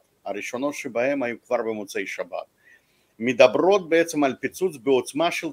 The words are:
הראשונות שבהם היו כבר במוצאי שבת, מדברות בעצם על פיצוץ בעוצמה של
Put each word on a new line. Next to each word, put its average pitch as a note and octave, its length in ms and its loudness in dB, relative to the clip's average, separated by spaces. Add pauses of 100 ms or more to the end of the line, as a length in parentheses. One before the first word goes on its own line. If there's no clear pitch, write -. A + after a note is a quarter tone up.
(240)
הראשונות A#2+ 500 -6
שבהם C3 480 -4
היו A#2+ 200 -6
כבר B2 140 -4
במוצאי G#2+ 500 -4
שבת, F2 400 -10 (720)
מדברות D3 720 4
בעצם E3 360 2
על C3 160 0
פיצוץ D#3 360 -4
בעוצמה C3+ 540 0
של - 220 -6